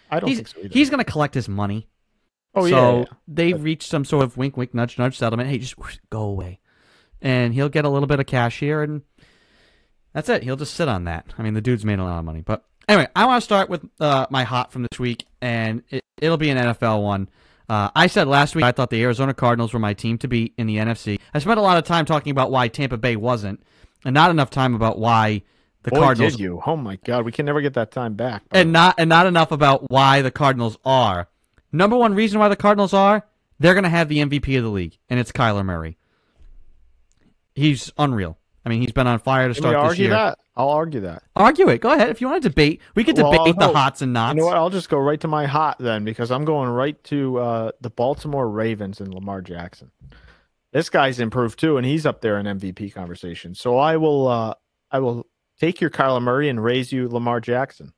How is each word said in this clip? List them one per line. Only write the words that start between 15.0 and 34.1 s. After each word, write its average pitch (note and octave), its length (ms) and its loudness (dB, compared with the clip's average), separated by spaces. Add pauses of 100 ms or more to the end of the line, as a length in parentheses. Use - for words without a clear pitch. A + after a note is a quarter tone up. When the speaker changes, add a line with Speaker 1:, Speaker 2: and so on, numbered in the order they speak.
Speaker 2:
week, A#2+ 240 -4 (160)
and A#2 500 -4
it, C3 140 -8 (140)
it'll E3 180 0
be D3 140 0
an C3 80 0
N B2 100 0
F A#2 140 -2
L A2 200 0
one. G2+ 260 -4 (400)
Uh, G#2 280 0
I E3+ 120 4
said F3 200 2
last C#3+ 260 2
week D#3+ 100 2
I B2 80 4
thought B2 180 -2
the A2+ 120 0
Arizona B2+ 320 0
Cardinals A#2 380 0
were A#2+ 80 -4
my G#2 140 -2
team A2+ 240 -4
to C3 100 -6
beat A#2 300 -2
in A2+ 80 -4
the G#2+ 120 -2
N G#2+ 100 -2
F A#2 100 -4
C. G#2 200 -6 (140)
I D3 80 -2
spent G#3+ 180 0
a G#3+ 40 2
lot F#3 160 4
of D#3+ 60 0
time E3+ 200 0
talking D3 260 -2
about C3+ 220 0
why B2+ 160 2
Tampa B2+ 300 -4
Bay A#2+ 180 -2
wasn't, G#2+ 460 -4 (420)
and B2+ 100 -2
not D#3+ 160 6
enough D3+ 200 2
time C3 240 0
about A2 240 0
why A2 440 2 (400)
the - 80 -6
Speaker 1:
Boy, B2+ 100 2
Speaker 2:
Cardinals C3+ 340 4
Speaker 1:
did A2 60 -10
you. F2+ 240 -6
Oh, D#3+ 120 -2
my A2 280 -8
God. A#2+ 200 -2
We A#2 80 -6
can D3 140 -4
never D3 160 -2
get C#3 120 -2
that A#2 160 -2
time A#2+ 240 -6
back, A2+ 360 -6
but F#3+ 100 4
Speaker 2:
and E3 120 4
not, E3+ 260 6
and E3 100 2
not E3 180 6
enough E3+ 240 2
about C#3 400 2
why C3+ 320 6
the C3 80 0
Cardinals B2 540 0
are. A2 440 2 (440)
Number G3+ 240 2
one A3+ 180 4
reason G#3 240 2
why G#3 100 6
the G3+ 80 4
Cardinals G#3 380 2
are, G3 320 4 (320)
they're E3+ 160 6
gonna F#3+ 140 2
have E3 220 0